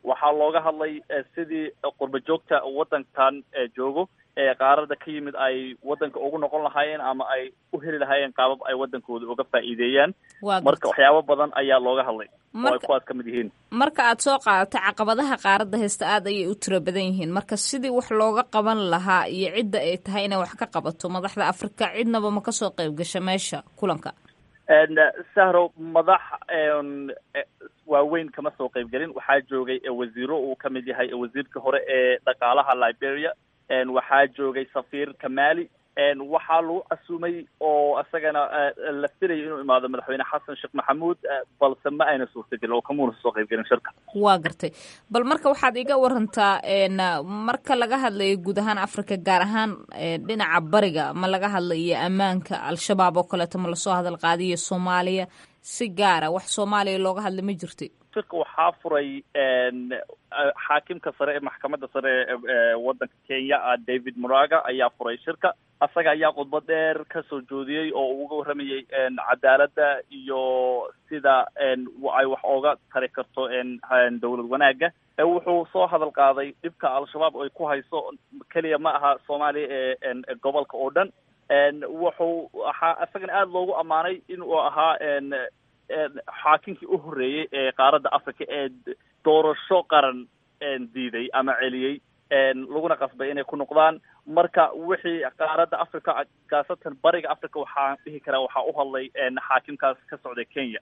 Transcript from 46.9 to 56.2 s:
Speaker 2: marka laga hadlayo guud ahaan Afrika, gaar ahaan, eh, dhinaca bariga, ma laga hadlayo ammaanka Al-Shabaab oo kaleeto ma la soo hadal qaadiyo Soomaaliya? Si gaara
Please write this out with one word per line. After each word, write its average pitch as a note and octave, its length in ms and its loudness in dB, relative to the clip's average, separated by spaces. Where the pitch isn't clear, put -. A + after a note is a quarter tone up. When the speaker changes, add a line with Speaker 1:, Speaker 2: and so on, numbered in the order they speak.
Speaker 2:
marka B3+ 300 -2
laga A#3+ 220 0
hadlayo G3+ 420 0
guud F#3 180 -4
ahaan G#3 200 0
Afrika, G3 400 -4
gaar F3+ 240 2
ahaan, G#3+ 300 0
eh, E3 260 -6
dhinaca F3 440 0
bariga, D#3+ 520 2
ma F3+ 140 -2
laga F#3+ 220 0
hadlayo F3 480 0
ammaanka F#3 680 0
Al-Shabaab F3+ 540 0
oo F3+ 60 2
kaleeto F3 360 -4
ma F3+ 100 -4
la F3 60 -4
soo F#3+ 180 -4
hadal F3 240 -2
qaadiyo F3 400 0
Soomaaliya? F3+ 720 -2
Si - 300 -8
gaara E3+ 420 2